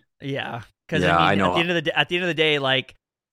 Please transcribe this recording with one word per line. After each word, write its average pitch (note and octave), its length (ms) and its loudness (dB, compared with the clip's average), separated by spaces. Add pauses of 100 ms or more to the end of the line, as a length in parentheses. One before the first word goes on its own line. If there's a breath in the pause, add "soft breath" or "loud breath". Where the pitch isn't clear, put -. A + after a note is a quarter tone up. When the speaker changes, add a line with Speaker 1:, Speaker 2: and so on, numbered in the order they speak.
(220)
Speaker 1:
Yeah, B2 400 -10 (260)
'cause, D#3+ 160 -2
Speaker 2:
Yeah, F2 140 4
Speaker 1:
I G2 180 4
mean, - 60 0
Speaker 2:
I - 20 2
know. - 80 2
Speaker 1:
at - 20 -2
the F3 60 0
end E3+ 100 0
of F3 60 0
the E3+ 80 0
d-, D#3 80 -2
at D3 180 -2
the F3 60 -4
end F3 80 -2
of F#3 60 -2
the E3 60 -2
day, D#3 240 2
like, C3 360 -2 (380)